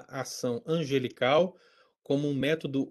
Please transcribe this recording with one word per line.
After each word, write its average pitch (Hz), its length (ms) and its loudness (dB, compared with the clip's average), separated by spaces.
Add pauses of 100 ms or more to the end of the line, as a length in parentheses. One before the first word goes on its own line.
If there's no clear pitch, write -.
ação 127 580 -6
angelical 143 880 2 (460)
como 143 240 0
um 143 80 0
método 135 560 -2